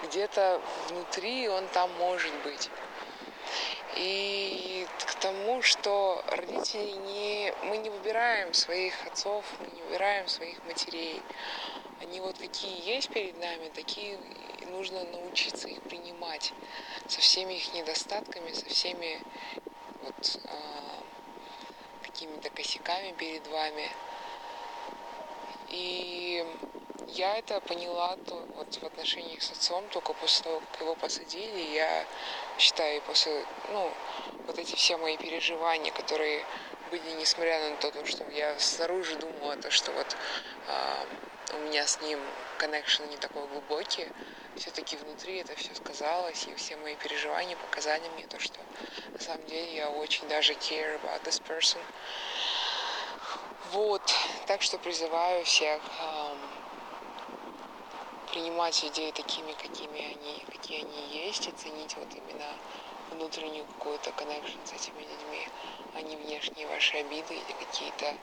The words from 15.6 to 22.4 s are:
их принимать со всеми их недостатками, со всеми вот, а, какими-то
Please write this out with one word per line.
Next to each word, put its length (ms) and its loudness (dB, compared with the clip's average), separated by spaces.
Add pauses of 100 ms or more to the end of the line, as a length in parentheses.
их 140 -8
принимать 720 -6 (540)
со 140 0
всеми 340 8
их 180 -2
недостатками, 760 -2
со 180 -4
всеми 500 2 (840)
вот, 420 -2
а, 580 -8 (1000)
какими-то 480 -6